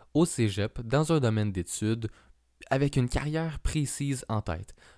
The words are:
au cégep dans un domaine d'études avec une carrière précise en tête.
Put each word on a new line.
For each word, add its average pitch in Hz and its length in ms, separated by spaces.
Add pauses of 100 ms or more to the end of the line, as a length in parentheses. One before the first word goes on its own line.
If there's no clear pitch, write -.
(140)
au 156 120
cégep 107 560
dans 147 320
un 156 80
domaine 107 320
d'études 107 560 (600)
avec 139 280
une 123 100
carrière 151 520
précise 139 680
en 110 140
tête. 87 340 (220)